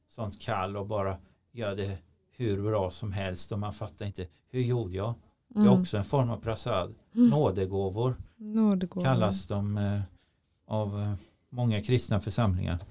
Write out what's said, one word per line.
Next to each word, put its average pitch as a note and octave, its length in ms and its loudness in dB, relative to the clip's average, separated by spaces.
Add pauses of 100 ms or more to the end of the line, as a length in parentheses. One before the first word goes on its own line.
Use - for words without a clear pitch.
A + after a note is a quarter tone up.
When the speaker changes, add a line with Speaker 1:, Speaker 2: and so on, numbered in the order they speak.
Speaker 1:
sånt - 340 -10
kall G2+ 360 -2
och G2+ 100 -6
bara G2 300 -2 (340)
gör G#2 240 -4
det G2 220 -4 (340)
hur G2+ 320 -2
bra G#2 280 0
som A2 200 -8
helst, F#2 400 -4
och G#2 80 -2
man G#2 140 -4
fattar - 320 -10
inte, F#2+ 220 -8 (200)
hur B2+ 140 -4
gjorde A#2+ 320 -2
jag? G#2 200 -2 (340)
Det - 120 -6
är G#3 80 8
Speaker 2:
Mm. F#3 140 8
Speaker 1:
också F3 160 -2
en G2+ 60 0
form B2+ 260 2
av A2+ 80 -4
prasad. G#2 580 -4 (200)
Speaker 2:
Mm. A#3+ 140 8
Speaker 1:
Nådegåvor G2 920 0 (140)
Speaker 2:
Nådegåvor. G#3 680 0
Speaker 1:
kallas G#2+ 420 2
de, G#2 300 -2
eh, G2+ 240 0 (640)
av, G#2 360 -2
eh, G#2 140 -2 (340)
många A#2 340 0
kristna A#2+ 360 2
församlingar. F#2 600 0 (120)